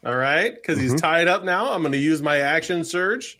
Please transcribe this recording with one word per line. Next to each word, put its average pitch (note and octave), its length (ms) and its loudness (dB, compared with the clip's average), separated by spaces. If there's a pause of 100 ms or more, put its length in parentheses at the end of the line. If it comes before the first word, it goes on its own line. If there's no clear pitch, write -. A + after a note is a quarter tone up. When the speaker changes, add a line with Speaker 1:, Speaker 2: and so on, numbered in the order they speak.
Speaker 1:
All A#2+ 100 -2
right, D3 380 2 (100)
'cause D#3+ 140 -2
he's C3 140 0
Speaker 2:
Mm-hmm. C#3+ 80 2
Speaker 1:
tied E3 280 2
up F#3+ 160 2
now. F#3+ 300 0
I'm F#3 100 -2
gonna C#3 140 0
use D3+ 240 2
my D3 160 0
action D#3 480 0
surge F#3 540 -4